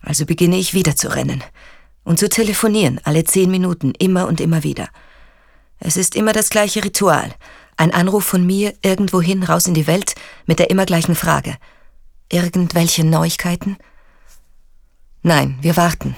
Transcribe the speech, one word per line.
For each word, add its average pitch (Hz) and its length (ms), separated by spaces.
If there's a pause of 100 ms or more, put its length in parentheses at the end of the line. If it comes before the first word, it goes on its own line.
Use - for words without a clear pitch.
Also 151 200
beginne 170 320
ich 185 160
wieder 175 220
zu - 180
rennen 135 300 (600)
und 170 160
zu 202 100
telefonieren, 208 760
alle 156 200
zehn 185 260
Minuten, 180 480
immer 185 300
und 165 120
immer 165 240
wieder. 143 240 (920)
Es 165 180
ist 180 180
immer 214 160
das 214 180
gleiche 208 340
Ritual. 190 500 (420)
Ein 165 180
Anruf 185 300
von 180 220
mir 196 280 (100)
irgendwohin 190 600
raus 175 240
in 180 60
die 156 140
Welt 175 260 (320)
mit 160 140
der 170 100
immer 190 160
gleichen 170 300
Frage. 156 420 (720)
„Irgendwelche 175 760
Neuigkeiten?“ 170 760 (1500)
Nein, 139 380
wir 165 140
warten. 160 420